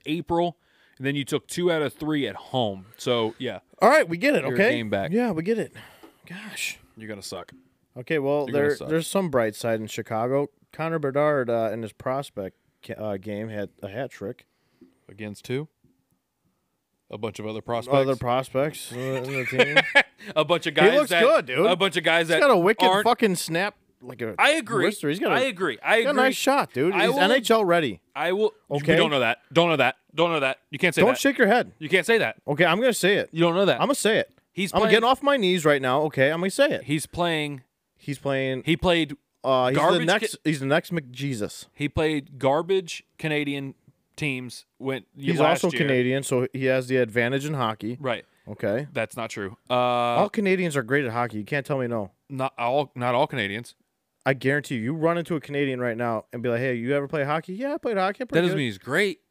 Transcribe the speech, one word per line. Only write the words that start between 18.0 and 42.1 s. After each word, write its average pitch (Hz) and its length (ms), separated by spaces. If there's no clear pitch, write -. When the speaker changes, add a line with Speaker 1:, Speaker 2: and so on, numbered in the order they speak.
Speaker 2:
prospects, 131 720
uh, 120 60
in 131 360
the 131 120
team. 147 320
Speaker 1:
<laughs> - 180
A 156 80
bunch 165 240
of 240 60
Speaker 2:
He - 80
Speaker 1:
guys 202 140
Speaker 2:
looks 294 160
Speaker 1:
that, 170 100
Speaker 2:
good, 269 240
dude. 127 220
Speaker 1:
a 180 80
bunch 175 200
of 170 80
guys 165 200
Speaker 2:
He's 160 60
Speaker 1:
that 160 120
Speaker 2:
got 285 100
a 214 60
wicked 185 280
Speaker 1:
aren't 196 200
Speaker 2:
fucking 226 300
snap, 175 400
like 123 200
a 110 160
Speaker 1:
I 269 160
agree. 214 360
Speaker 2:
wrister. 202 180
He's 156 120
got 311 120
a, - 40
Speaker 1:
I - 60
agree. 180 400
I 190 160
Speaker 2:
he's 233 80
got 269 40
a - 20
Speaker 1:
agree. 262 120
Speaker 2:
nice 262 120
shot, 262 380
dude. 151 200
Speaker 1:
I 180 120
Speaker 2:
He's 233 100
Speaker 1:
will, 277 60
Speaker 2:
N 214 100
H 262 200
L 226 120
ready. 170 380
Speaker 1:
I 165 180
will. 208 180
Speaker 2:
Okay? 143 240
Speaker 1:
We 160 40
don't 165 140
know 139 100
that. 117 160
Don't 170 160
know 156 80
that. 131 180
Don't 170 180
know 160 100
that. 135 160
You 147 80
can't 175 140
say 160 80
Speaker 2:
Don't 208 100
Speaker 1:
that. 254 80
Speaker 2:
shake 277 180
your 233 100
head. 226 320
Speaker 1:
You 156 80
can't 175 180
say 233 120
that. 120 200
Speaker 2:
Okay, 147 180
I'm 170 160
gonna 262 120
say 196 240
it. 120 140
Speaker 1:
You 160 100
don't 170 140
know 196 100
that. 156 100
Speaker 2:
I'm 143 120
gonna 277 80
say - 220
it. - 120
Speaker 1:
He's 185 220
Speaker 2:
I'm 180 80
Speaker 1:
playing 220 100
Speaker 2:
getting 226 160
off 262 160
my 285 140
knees 180 260
right 147 180
now. 135 220
Okay, 139 280
I'm 165 100
gonna 190 80
say 277 220
it. - 140
Speaker 1:
He's 143 200
playing. 151 560
Speaker 2:
He's - 220
playing. 135 480
Speaker 1:
He 165 100
played 170 400
Speaker 2:
Uh, 127 220
he's 131 80
the 143 60
Speaker 1:
garbage 165 260
Speaker 2:
next. 208 240
Speaker 1:
Ca- - 120
Speaker 2:
He's 151 160
the 135 60
next 147 260
McJesus. 127 840
Speaker 1:
He 143 140
played 151 520